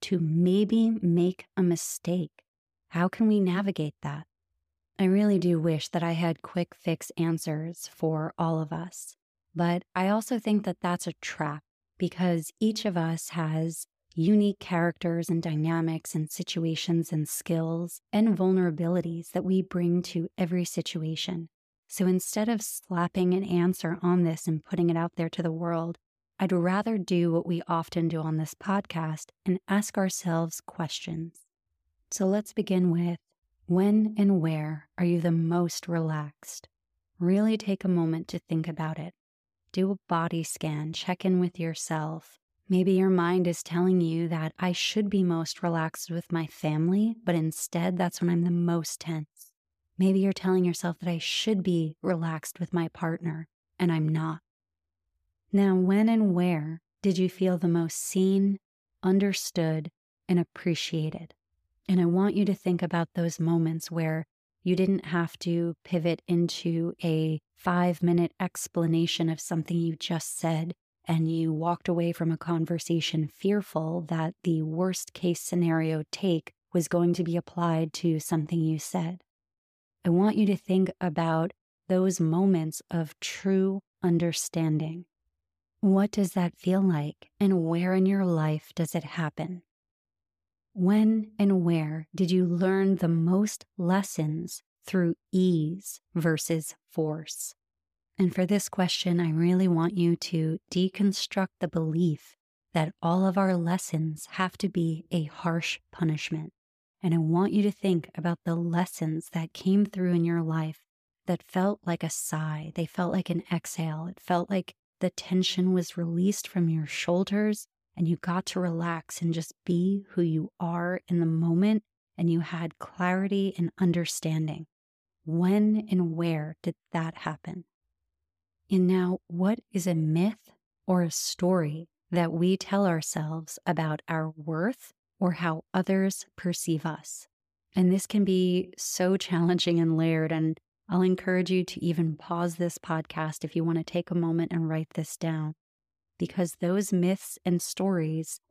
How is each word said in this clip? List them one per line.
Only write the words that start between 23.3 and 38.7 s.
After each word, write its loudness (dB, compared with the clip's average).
an 2
answer 0
on 4
this -2
and -2
putting 2
it 2
out -2
there -2
to -4
the -2
world, -4
I'd 0
rather 2
do 2
what 0
we -2
often 0
do 0
on -2
this -4
podcast -4
and 0
ask -2
ourselves -2
questions. -8
So 0
let's 0
begin 2
with, 0
"When 2
and 4
where -4
are 0
you 2
the 2
most 0
relaxed?" -6
Really 2
take -4
a 0
moment 0
to -8
think -4
about -6